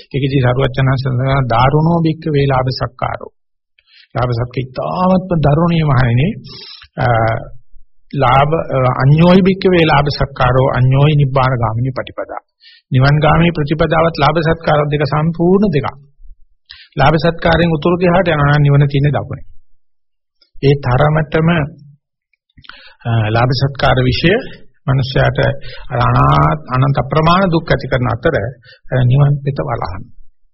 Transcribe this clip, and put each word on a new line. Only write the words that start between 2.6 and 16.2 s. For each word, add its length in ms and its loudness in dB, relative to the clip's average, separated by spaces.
සත්කාරෝ. 640 -8
ලාභ 180 -2
සත්කාර 300 -4
ඉතාමත්ම 840 -2
දරුණුයි 440 2
මහණෙනි. 420 0
අ, 100 -2
ලාභ, 400 2
අ, 120 -4
අඤ්ඤෝයි 460 4
භික්ඛවේ 420 2
ලාභ 260 2
සත්කාරෝ 600 0
අඤ්ඤෝයි 460 2
නිබ්බාන 380 2
ගාමිනී 400 -4
පටිපදා. 480 -10
නිවන් 260 4
ගාමී 360 4
ප්‍රතිපදාවත් 640 0
ලාභ 260 2
සත්කාර 400 0
දෙක 220 -2
සම්පූර්ණ 680 0
දෙකක්. 180 -2